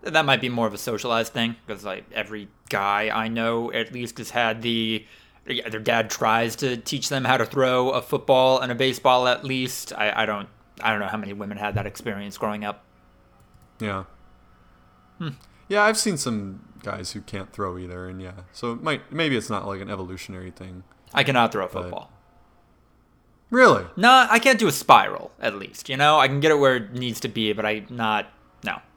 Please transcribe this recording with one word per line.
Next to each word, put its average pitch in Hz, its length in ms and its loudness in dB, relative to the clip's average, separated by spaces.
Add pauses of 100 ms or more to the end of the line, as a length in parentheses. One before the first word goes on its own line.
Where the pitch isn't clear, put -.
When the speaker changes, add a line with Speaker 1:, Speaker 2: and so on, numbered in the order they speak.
(100)
Speaker 1:
that 156 140 2
might 135 160 2
be 123 80 -4
more 120 180 0
of 104 80 -4
a 101 40 -10
socialized 113 540 -2
thing, 117 240 -4 (100)
'cause, 101 180 -12
like, 98 280 -8
every 104 360 -8 (200)
guy 101 420 0
I 110 180 -2
know 117 440 -2
at 117 200 -4
least 123 260 -10
has 110 120 -10
had 113 320 -2
the, 113 440 -2 (400)
yeah, 120 220 -6
their 110 120 -8
dad 113 300 0
tries 113 460 0
to 127 200 -2
teach 117 320 -6
them 135 160 -2
how 127 120 2
to 117 100 0
throw 127 440 2
a 127 120 0
football 131 560 4
and 127 120 -2
a 120 40 -2
baseball 127 540 4
at 123 160 0
least. 131 520 -6
I, 107 260 0
I 107 40 2
don't, 104 220 -4 (340)
I 110 80 0
don't 107 100 0
know 101 60 -4
how 110 120 -6
many 101 140 -10
women 101 240 -10
had 101 200 -4
that 101 100 -4
experience 101 500 -10
growing 104 280 -6
up. 104 200 -8 (960)
Speaker 2:
Yeah. 98 240 -6 (1120)
Speaker 1:
Hmm. 160 120 -8 (380)
Speaker 2:
Yeah, 202 140 2
I've 214 160 4
seen 196 180 0
some 101 460 -6 (200)
guys 98 300 -10
who 104 80 -10
can't 95 320 -12
throw 95 260 -6
either, 90 300 -12
and 92 140 -12
yeah. 92 200 -16 (100)
So 120 200 -6
it 117 100 -10
might, 151 300 -6
maybe 147 240 0
it's 107 140 -4
not, 101 160 -4
like, 98 140 -8
an 98 100 -12
evolutionary 92 600 -10
thing. 92 340 -18 (300)
Speaker 1:
I 139 100 4
cannot 127 280 4
throw 95 120 -4
a 90 40 -6
Speaker 2:
But 95 140 -8
Speaker 1:
football. 90 300 -12 (1400)
Speaker 2:
Really? 196 340 6 (120)
Speaker 1:
No, 247 320 8
I 220 120 6
can't 254 180 4
do 220 80 2
a 147 60 4
spiral, - 580 4 (100)
at 107 160 -2
least, - 320 -14
you 131 80 -4
know? 151 220 6
I 135 100 6
can 143 120 0
get 156 100 4
it 151 80 4
where 131 180 6
it 107 160 -6
needs 123 280 -6
to 120 80 -6
be, 107 240 -2
but 104 120 -4
I, 107 240 -2
not, 110 380 -2 (380)
no. - 160 -6 (160)